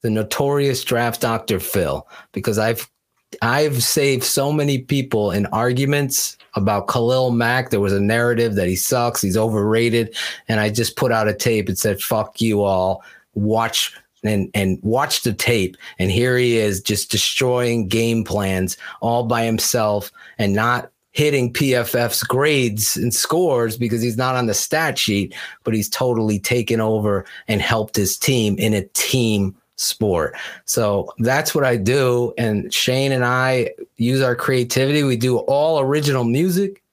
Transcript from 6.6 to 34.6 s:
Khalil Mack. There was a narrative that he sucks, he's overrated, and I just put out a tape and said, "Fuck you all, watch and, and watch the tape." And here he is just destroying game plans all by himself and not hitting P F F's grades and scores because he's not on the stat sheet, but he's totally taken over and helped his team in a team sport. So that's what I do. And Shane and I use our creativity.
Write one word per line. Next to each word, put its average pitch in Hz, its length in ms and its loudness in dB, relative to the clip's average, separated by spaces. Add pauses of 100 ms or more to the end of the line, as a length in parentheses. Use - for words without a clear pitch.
Khalil 127 440 2
Mack. 120 380 0
There 107 100 2
was 101 120 2
a 98 80 2
narrative 117 540 2
that 95 140 0
he 92 80 0
sucks, 120 440 0
he's 95 160 0
overrated, 113 800 2 (320)
and 113 100 2
I 107 120 2
just 113 260 -2
put 127 160 2
out 110 160 2
a 107 60 0
tape 107 340 0
and 92 80 -2
said, 101 240 0
"Fuck - 400 -2
you 107 220 2
all, 95 400 0 (320)
watch 110 580 -2 (300)
and, 101 320 0
and 95 280 0
watch 127 400 0
the 110 120 -2
tape." 101 420 0 (220)
And 92 120 0
here 123 280 2
he 120 180 2
is 104 240 0
just - 300 -4
destroying 120 760 0
game 113 360 2
plans 95 540 -2 (240)
all 117 220 0
by 117 200 0
himself 107 680 0 (280)
and 101 160 2
not 117 360 0 (200)
hitting 139 420 0
P 135 220 2
F 120 200 0
F's 120 280 0
grades 127 760 0
and 120 160 -2
scores 131 640 0
because 113 240 -2
he's 117 160 -2
not 127 200 0
on 123 100 0
the 107 80 0
stat 156 440 -2
sheet, 101 360 0 (300)
but 113 100 -2
he's 104 160 -2
totally 113 480 0
taken 117 420 0
over 107 460 0 (220)
and 107 120 0
helped 110 360 -2
his 98 200 0
team 110 420 0
in 107 140 0
a 101 120 0 (100)
team 107 600 0 (240)
sport. 87 560 0 (300)
So 104 540 0
that's 131 360 0
what 147 80 2
I 127 140 2
do. 123 640 2
And 107 340 0
Shane 135 400 0
and 127 140 0
I 127 460 0 (240)
use 127 260 2
our 123 120 2
creativity. 131 680 0